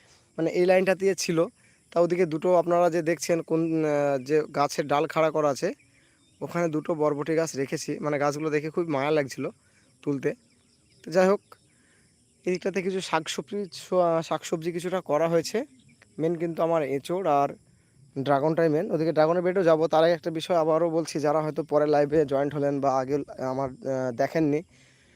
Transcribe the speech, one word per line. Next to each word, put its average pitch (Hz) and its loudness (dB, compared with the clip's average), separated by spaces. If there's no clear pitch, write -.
মানে 160 0
এই 180 0
লাইনটা 185 4
দিয়ে 190 0
ছিল। 165 0
তা - 2
ওদিকে 175 4
দুটো 160 2
আপনারা 170 4
যে 170 0
দেখছেন 165 0
কোন, 160 0
আহ, 143 0
যে 147 2
গাছের 147 0
ডাল 147 0
খাড়া 160 2
করা 151 2
আছে, 160 -2
ওখানে 170 -2
দুটো 156 -2
বরবটি 147 0
গাছ 160 -2
রেখেছি। 139 -6
মানে 147 -2
গাছগুলো 147 0
দেখে 151 -2
খুব 170 -2
মায়া 143 0
লাগছিল 143 -2
তুলতে। 143 -2
তো - -14
যাই 185 4
হোক, 196 2
এই 185 -2
দিকটাতে 185 -4
কিছু 185 -4
শাকসবজি, 175 -4
স-, 170 0
শাকসবজি 165 -6
কিছুটা 175 -4
করা 156 0
হয়েছে। 170 0
মেন 165 0
কিন্তু 165 -4
আমার 165 2
এঁচোড় 156 -2
আর 143 2
ড্রাগনটাই 143 2
মেন। 170 0
ওদিকে 160 0
ড্রাগনের 160 2
বেডেও 185 0
যাবো। 160 4
তার 160 4
আগে 170 6
একটা 165 -6
বিষয় 160 -2
আবারও 160 2
বলছি, 160 -2
যারা 147 0
হয়তো 156 -4
পরে 147 2
লাইভে 147 2
জয়েন্ট 139 -2
হলেন 143 -2
বা 139 0
আগে 131 -2
আমার, 131 -4
আহ, 131 -6
দেখেননি, 143 0